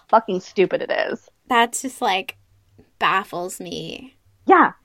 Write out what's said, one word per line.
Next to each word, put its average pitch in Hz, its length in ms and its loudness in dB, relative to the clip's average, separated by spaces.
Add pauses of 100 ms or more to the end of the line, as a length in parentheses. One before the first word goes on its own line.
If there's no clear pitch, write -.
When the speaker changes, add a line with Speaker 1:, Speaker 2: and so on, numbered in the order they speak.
Speaker 1:
fucking 208 300 2
stupid - 440 -2
it - 100 -4 (180)
is. - 180 -10 (200)
Speaker 2:
That's 233 340 2
just, - 180 -10
like, 190 360 -2 (640)
baffles 180 580 -2
me. 165 560 -12 (320)
Speaker 1:
Yeah, 339 260 6 (120)